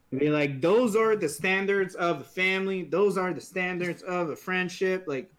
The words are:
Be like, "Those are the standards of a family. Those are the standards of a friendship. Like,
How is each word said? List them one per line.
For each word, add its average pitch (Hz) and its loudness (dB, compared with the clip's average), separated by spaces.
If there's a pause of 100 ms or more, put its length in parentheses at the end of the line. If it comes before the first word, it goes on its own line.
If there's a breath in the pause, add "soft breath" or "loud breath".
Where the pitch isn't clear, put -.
(180)
Be 147 2
like, 147 2
"Those 208 4
are 220 4
the 165 0
standards 190 0
of 170 0
a - -14
family. 190 -2
Those 180 2
are 185 0
the 135 -8
standards 180 -4
of 180 -2
a 131 -6
friendship. 185 -2
Like, 135 -6